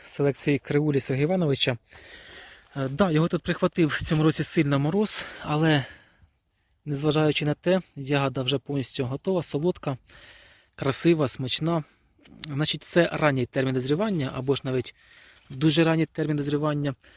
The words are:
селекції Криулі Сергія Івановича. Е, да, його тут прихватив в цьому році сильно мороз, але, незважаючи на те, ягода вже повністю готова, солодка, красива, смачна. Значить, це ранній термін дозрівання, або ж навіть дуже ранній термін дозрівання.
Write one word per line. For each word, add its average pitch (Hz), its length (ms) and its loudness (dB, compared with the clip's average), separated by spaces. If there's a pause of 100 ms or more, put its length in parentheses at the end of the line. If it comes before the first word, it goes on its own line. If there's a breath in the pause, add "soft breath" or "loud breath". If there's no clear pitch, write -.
селекції 143 540 0
Криулі 147 400 0
Сергія 139 280 -2
Івановича. 147 500 0 (960 loud breath)
Е, 135 140 -4
да, 170 220 2
його 160 160 4
тут 170 160 -2
прихватив 175 440 2
в - 160 -2
цьому 156 200 2
році 156 200 2
сильно 143 360 2
мороз, 185 460 0 (160)
але, 151 440 2 (1000 loud breath)
незважаючи 151 600 2
на 147 80 2
те, 180 280 0 (140)
ягода 139 460 0
вже 135 160 0
повністю 139 480 -4
готова, 147 380 -2
солодка, 151 540 -2 (800 loud breath)
красива, 151 520 2
смачна. 156 560 -4 (600 soft breath)
Значить, 151 380 -4
це 170 300 2
ранній 143 320 2
термін 131 280 -2
дозрівання, 143 600 -2
або 131 200 0
ж - 100 -8
навіть 131 300 -4 (600 loud breath)
дуже 151 280 2
ранній 160 220 2
термін 156 320 -4
дозрівання. 147 580 -2 (220 loud breath)